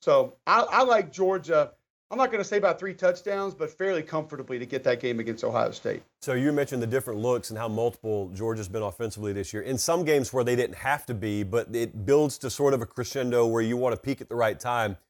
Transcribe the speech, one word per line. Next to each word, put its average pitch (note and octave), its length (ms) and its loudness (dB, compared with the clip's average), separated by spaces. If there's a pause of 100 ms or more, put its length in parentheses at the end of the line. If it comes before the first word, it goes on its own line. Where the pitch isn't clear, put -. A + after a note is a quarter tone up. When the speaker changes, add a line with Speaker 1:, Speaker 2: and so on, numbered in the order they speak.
Speaker 1:
So C3+ 320 4 (120)
I, F3 140 6
I A#3 240 4
like G#3+ 260 4
Georgia. E3 600 2 (400)
I'm A3+ 60 -2
not B3+ 120 2
gonna G3+ 140 -2
say G3+ 160 0
by F#3 140 4
three F#3+ 200 -8
touchdowns, F#3+ 600 0
but D3+ 160 -6
fairly F#3 340 -2
comfortably D3+ 560 -6
to B2 60 -8
get C3 180 -4
that B2 160 2
game A#2+ 180 -2
against A2+ 240 -6
Ohio A2+ 300 0
State. - 320 -6 (180)
Speaker 2:
So C#3 120 -2
you C3+ 180 2
mentioned C#3 280 0
the A#2 60 -2
different A#2 320 -2
looks A#2+ 320 0
and G#2+ 80 -8
how A#2 80 -4
multiple G#2+ 680 -2
Georgia's A2 340 -4
been G#2+ 140 -4
offensively G#2 500 -4
this G2 200 -6
year. G#2+ 100 -6
In B2+ 160 -4
some E3+ 260 0
games D3 280 2
where B2+ 120 2
they B2 100 2
didn't B2 220 0
have C#3+ 300 -2
to B2 80 -6
be, G#2 280 -2
but G#2+ 320 -2
it A2+ 320 -4
builds C#3+ 320 4
to B2+ 120 -8
sort C#3 220 2
of B2+ 100 2
a A2 40 -8
crescendo A#2+ 600 0
where A2+ 160 2
you A2+ 140 0
wanna B2 200 0
peak C3+ 240 -4
at - 80 -16
the A#2 80 -6
right A2 240 2
time. A#2 360 -2 (120)